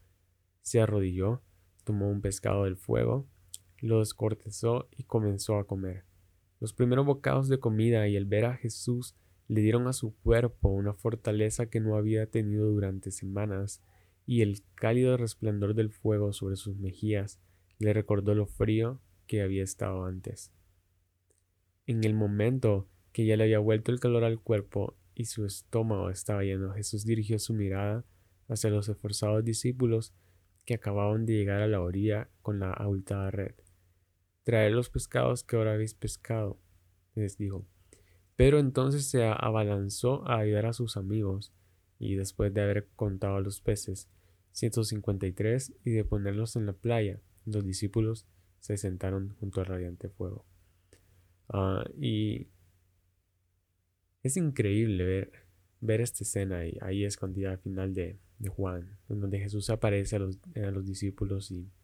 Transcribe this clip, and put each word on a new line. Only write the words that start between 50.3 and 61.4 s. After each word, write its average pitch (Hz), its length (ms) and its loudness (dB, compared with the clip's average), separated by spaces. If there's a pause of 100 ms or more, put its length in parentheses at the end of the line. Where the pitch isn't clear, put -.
Ah, 95 360 0 (120)
y 107 520 -2 (1800)
es 131 120 -2
increíble 107 680 2
ver, 95 280 -2 (480)
ver 110 200 2
esta 120 240 -4
escena 95 340 -2
ahí, 85 220 -4
ahí 98 240 -2
escondida 95 480 -4
al 92 60 -6
final 95 360 -4
de, 87 240 -6 (200)
de 101 100 -6
Juan, 95 500 -6 (100)
en 104 120 -6
donde 98 180 -2
Jesús 101 320 -4
aparece 101 460 0
a - 20 0
los, 95 220 -4 (160)
a 98 160 -4
los 98 120 -4
discípulos 98 680 -4